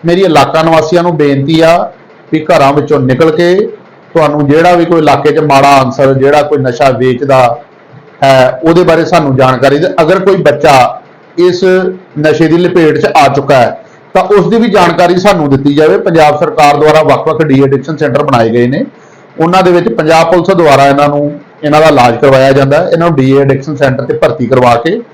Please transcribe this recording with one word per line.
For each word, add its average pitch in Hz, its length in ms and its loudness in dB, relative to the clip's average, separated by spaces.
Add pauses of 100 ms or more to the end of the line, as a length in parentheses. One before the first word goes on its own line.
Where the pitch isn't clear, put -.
ਮੇਰੀ 175 160 0
ਇਲਾਕਾ 156 420 0
ਨਿਵਾਸੀਆਂ 165 400 0
ਨੂੰ 175 140 -2
ਬੇਨਤੀ 143 440 0
ਆ 170 300 0 (400)
ਵੀ 156 140 -4
ਘਰਾਂ 143 280 2
ਵਿੱਚੋਂ 147 260 -2
ਨਿਕਲ 131 320 0
ਕੇ 175 240 0 (580)
ਤੁਹਾਨੂੰ 147 340 0
ਜਿਹੜਾ 165 260 2
ਵੀ 170 120 0
ਕੋਈ 165 140 0
ਇਲਾਕੇ 147 320 0
'ਚ 156 80 0
ਮਾੜਾ 139 420 2
ਅਨਸਰ 135 320 0
ਜਿਹੜਾ 139 280 0
ਕੋਈ 147 160 -2
ਨਸ਼ਾ 131 320 -2
ਵੇਚਦਾ 127 720 0 (640)
ਹੈ, 131 400 2
ਉਹਦੇ 165 200 2
ਬਾਰੇ 165 220 0
ਸਾਨੂੰ 151 300 0
ਜਾਣਕਾਰੀ 131 420 0
ਦੇ। 160 100 -2 (140)
ਅਗਰ 180 180 0
ਕੋਈ 185 160 0
ਬੱਚਾ 147 680 0 (360)
ਇਸ 180 260 0 (560)
ਨਸ਼ੇ 156 280 -2
ਦੀ 160 100 0
ਲਪੇਟ 170 400 0
'ਚ - 80 -4
ਆ 143 280 0
ਚੁੱਕਾ 143 220 0
ਹੈ 117 300 -2 (280)
ਤਾਂ 190 100 0
ਉਸ 190 240 0
ਦੀ 220 100 0
ਵੀ 226 120 0
ਜਾਣਕਾਰੀ 180 480 0
ਸਾਨੂੰ 175 320 0
ਦਿੱਤੀ 139 260 0
ਜਾਵੇ। 156 220 2
ਪੰਜਾਬ 156 420 0
ਸਰਕਾਰ 151 380 0
ਦੁਆਰਾ 151 260 2
ਵੱਖ-ਵੱਖ 151 400 -2
ਡੀ 139 200 0
ਐਡਿਕਸ਼ਨ 135 340 -2
ਸੈਂਟਰ 143 260 -2
ਬਣਾਏ 120 260 -2
ਗਏ 120 180 0
ਨੇ, 156 180 -4 (540)
ਉਹਨਾਂ 180 240 0
ਦੇ 180 80 2
ਵਿੱਚ 175 180 0
ਪੰਜਾਬ 160 420 0
ਪੁਲਿਸ 180 240 0
ਦੁਆਰਾ 139 320 2
ਇਹਨਾਂ 143 220 2
ਨੂੰ, 147 300 -4 (240)
ਇਹਨਾਂ 151 180 0
ਦਾ 160 60 4
ਇਲਾਜ 123 300 2
ਕਰਵਾਇਆ 135 340 2
ਜਾਂਦਾ 139 260 0
ਹੈ। 180 120 -2
ਇਹਨਾਂ 165 180 0
ਨੂੰ 165 80 -2
ਡੀ 135 220 0
ਐਡਿਕਸ਼ਨ 139 380 -2
ਸੈਂਟਰ 131 280 -2
'ਤੇ 151 100 -4
ਭਰਤੀ 147 320 -2
ਕਰਵਾ 123 300 2
ਕੇ 180 260 -4 (120)